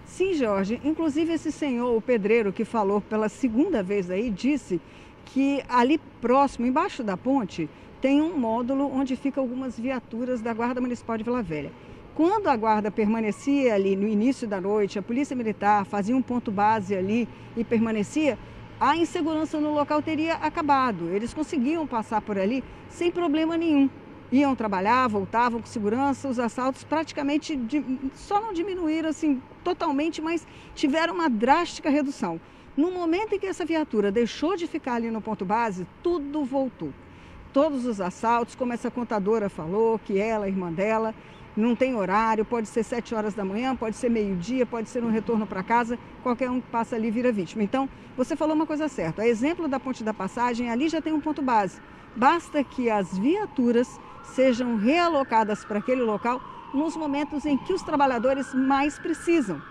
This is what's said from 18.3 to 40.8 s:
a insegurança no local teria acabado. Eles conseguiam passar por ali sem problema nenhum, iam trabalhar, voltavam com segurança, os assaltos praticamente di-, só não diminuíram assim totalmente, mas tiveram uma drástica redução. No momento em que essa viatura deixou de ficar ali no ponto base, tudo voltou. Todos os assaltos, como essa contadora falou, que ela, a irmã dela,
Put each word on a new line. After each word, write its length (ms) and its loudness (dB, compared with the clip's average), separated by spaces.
a 160 4
insegurança 640 0
no 140 0
local 300 2
teria 320 0
acabado. 720 0
Eles 240 -2
conseguiam 540 -2
passar 340 -2
por 180 -4
ali 240 0
sem 200 0
problema 460 0
nenhum, 320 4
iam 240 4
trabalhar, 520 2
voltavam 520 0
com 60 -14
segurança, 600 0
os 120 -2
assaltos 440 -2
praticamente 720 -2
di-, 600 -2
só 260 -2
não 120 -6
diminuíram 580 -2
assim 320 0
totalmente, 600 -2
mas 240 -4
tiveram 400 2
uma 140 2
drástica 600 2
redução. 500 0
No 160 2
momento 440 0
em 40 -2
que 80 -4
essa 200 -4
viatura 440 0
deixou 460 0
de 100 -4
ficar 280 -6
ali 160 -2
no 100 -4
ponto 240 -6
base, 420 0
tudo 400 -2
voltou. 500 -2
Todos 320 2
os 160 -2
assaltos, 540 0
como 180 -2
essa 180 -4
contadora 600 0
falou, 480 0
que 200 -2
ela, 280 0
a 20 -2
irmã 240 -2
dela, 420 0